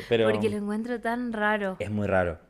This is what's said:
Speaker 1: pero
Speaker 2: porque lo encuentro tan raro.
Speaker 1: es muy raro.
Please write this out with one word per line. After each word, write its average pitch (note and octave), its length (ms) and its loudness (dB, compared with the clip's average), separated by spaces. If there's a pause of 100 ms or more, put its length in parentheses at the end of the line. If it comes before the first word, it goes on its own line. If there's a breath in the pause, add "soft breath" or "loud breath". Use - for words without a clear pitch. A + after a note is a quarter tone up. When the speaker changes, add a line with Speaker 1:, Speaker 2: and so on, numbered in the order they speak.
Speaker 1:
pero A2 220 4
Speaker 2:
porque G#3+ 200 2
lo G#3 80 -4
encuentro G#3+ 420 -4
tan A#3+ 320 -4
raro. G#3 460 0
Speaker 1:
es G2+ 120 -6
muy G#2 160 0
raro. F2+ 320 2 (120)